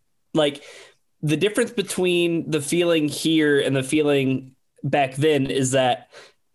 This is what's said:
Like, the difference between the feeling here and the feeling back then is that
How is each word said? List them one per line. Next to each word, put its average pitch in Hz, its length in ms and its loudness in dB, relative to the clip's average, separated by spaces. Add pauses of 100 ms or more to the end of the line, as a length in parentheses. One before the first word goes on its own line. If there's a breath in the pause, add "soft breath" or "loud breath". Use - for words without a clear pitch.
(340)
Like, 147 300 0 (580 loud breath)
the 156 140 0
difference 208 340 0
between 175 800 -2
the 151 100 -2
feeling 165 480 0
here 151 520 2
and 139 160 0
the 135 80 -2
feeling 139 720 0 (260)
back 139 320 0
then 139 320 2
is 131 260 -2
that 127 360 0 (460 loud breath)